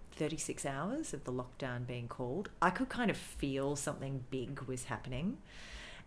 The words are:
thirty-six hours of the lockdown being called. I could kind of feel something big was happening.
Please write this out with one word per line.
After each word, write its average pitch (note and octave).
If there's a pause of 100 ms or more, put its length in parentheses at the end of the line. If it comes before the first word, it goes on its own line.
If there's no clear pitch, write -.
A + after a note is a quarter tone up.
(100)
thirty-six -
hours F3+
of C3+
the C#3
lockdown B2
being B2
called. C3 (120)
I F3
could B3+
kind B3
of D3+
feel C#3
something C#3
big C3
was B2+
happening. B2+ (680)